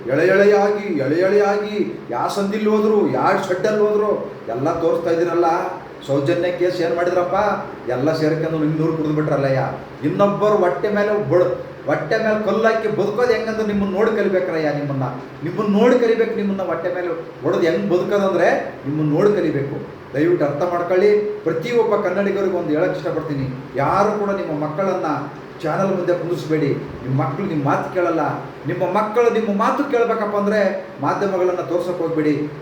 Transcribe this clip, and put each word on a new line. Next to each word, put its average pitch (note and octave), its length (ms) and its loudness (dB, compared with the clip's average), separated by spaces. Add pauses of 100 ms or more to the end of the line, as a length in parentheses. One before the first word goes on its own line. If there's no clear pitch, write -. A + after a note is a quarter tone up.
(120)
ಎಳೆ D#3 160 4
ಎಳೆಯಾಗಿ, G3+ 720 4
ಎಳೆ C#3 160 0
ಎಳೆಯಾಗಿ G3+ 840 0 (100)
ಯಾ B2+ 160 -2
ಸಂದಿಲ್ G#3 400 -2
ಹೋದ್ರು, G#3+ 420 2
ಯಾ D#3 380 2
ಶೆಡ್ಡಲ್ಲಿ G#3+ 320 0
ಹೋದ್ರು, G#3 540 0 (160)
ಎಲ್ಲ C#3 320 -2
ತೋರಿಸ್ತಾ E3 300 0
ಇದ್ದೀರಲ್ಲ. E3+ 340 2 (600)
ಸೌಜನ್ಯ E3+ 440 0
ಕೇಸ್ F3 300 0
ಏನ್ E3+ 140 0
ಮಾಡಿದ್ರಪ್ಪ? F3 420 0 (520)
ಎಲ್ಲ C3 280 0
ಸೇರ್ಕೊಂಡು D#3 420 0
ನಿಮ್ D3+ 200 0
ನೂರು D#3+ 180 2
ಕುಡಿದು D3+ 160 0
ಬಿಟ್ರಲ್ಲಯ್ಯ. C#3 480 0 (420)
ಇನ್ನೊಬ್ಬರು G3+ 520 2
ಹೊಟ್ಟೆ F#3 340 2
ಮೇಲೆ G3+ 400 0
ಬಳ-, E3+ 260 4 (300)
ಹೊಟ್ಟೆ D#3 320 0
ಮೇಲೆ G#3+ 280 0
ಕಲ್ಲು G3+ 180 2
ಹಾಕಿ A3 240 0
ಬದುಕೋದು G#3 460 0
ಹೆಂಗಂದ್ರೆ A3 340 -2
ನಿಮ್ಮನ್ನ G3 260 -2
ನೋಡಿ A3 180 2
ಕಲಿಬೇಕ್ರಯ್ಯ. F3+ 580 0
ನಿಮ್ಮನ್ನ, C#3 340 -2 (400)
ನಿಮ್ಮನ್ನ G3+ 380 0
ನೋಡಿ B3 180 6
ಕಲಿಬೇಕು. A3+ 360 2
ನಿಮ್ಮನ್ನ G3 260 -2
ಹೊಟ್ಟೆ F3 340 -2
ಮೇಲೆ F3+ 120 -4 (360)
ಹೊಡೆದು E3+ 200 2
ಹೆಂಗ್ E3 260 0
ಬದುಕೋದಂದ್ರೆ F#3+ 600 2 (380)
ನಿಮ್ಮನ್ನ D3+ 260 0
ನೋಡಿ G3+ 200 4
ಕಲಿಬೇಕು. C#3+ 420 0 (380)
ದಯವಿಟ್ಟು D#3 320 2
ಅರ್ಥ D3 180 -2 (100)
ಮಾಡ್ಕೊಳ್ಳಿ. F#3 460 4
ಪ್ರತಿಯೊಬ್ಬ - 760 0
ಕನ್ನಡಿಗರಿಗೂ F#3+ 600 0
ಒಂದು D#3+ 120 -2
ಹೇಳಕ್ D#3+ 280 0
ಇಷ್ಟಪಡ್ತೀನಿ, D3 500 -4 (280)
ಯಾರು G3 440 2
ಕೂಡ G3+ 100 0
ನಿಮ್ಮ E3 340 -4
ಮಕ್ಕಳನ್ನ F3+ 420 -2 (580)
ಚಾನಲ್ E3+ 240 0
ಮುಂದೆ F3 260 0
ಕುಂದಿಸ್ಬೇಡಿ. D#3+ 540 -2 (360)
ನಿಮ್ಮ C3 180 0
ಮಕ್ಕಳು F#3+ 240 -2
ನಿಮ್ಮ D#3+ 200 -2
ಮಾತು F3+ 280 -2
ಕೇಳಲ್ಲ. E3 280 0 (460)
ನಿಮ್ಮ F3+ 160 -2 (140)
ಮಕ್ಕಳು G#3+ 320 2
ನಿಮ್ಮ G#3 300 0
ಮಾತು C4 320 0
ಕೇಳಬೇಕಪ್ಪ G#3 440 0
ಅಂದ್ರೆ G3+ 500 0 (160)
ಮಾಧ್ಯಮಗಳನ್ನ F#3 600 0
ತೋರ್ಸಕ್ E3+ 400 -2
ಹೋಗ್ಬೇಡಿ. D3+ 320 0 (280)